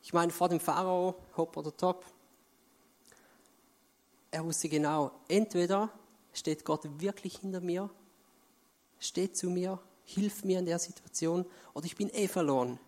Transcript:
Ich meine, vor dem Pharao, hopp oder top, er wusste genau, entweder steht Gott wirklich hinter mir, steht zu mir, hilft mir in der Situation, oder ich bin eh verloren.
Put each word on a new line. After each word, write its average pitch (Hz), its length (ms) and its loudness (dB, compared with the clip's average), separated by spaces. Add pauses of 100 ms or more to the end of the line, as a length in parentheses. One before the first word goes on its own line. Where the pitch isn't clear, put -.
Ich - 100 -14
meine, 170 220 4
vor 175 160 2
dem 170 100 2
Pharao, 180 560 0 (220)
hopp 165 180 -2
oder 151 200 -8
top, 180 280 0 (2250)
er 160 120 -2
wusste 165 240 -2
genau, 151 440 2 (160)
entweder 196 640 2 (420)
steht - 320 -4
Gott 156 340 -2
wirklich 190 380 -6
hinter 185 240 -6
mir, 180 280 -2 (1080)
steht - 380 -4
zu 185 120 -2
mir, 180 300 -2 (240)
hilft 202 400 -2
mir 185 160 2
in 185 60 0
der 170 140 0
Situation, - 680 -2 (280)
oder 156 120 -8
ich 165 100 -8
bin 202 180 -2
eh 202 140 0
verloren. 135 600 2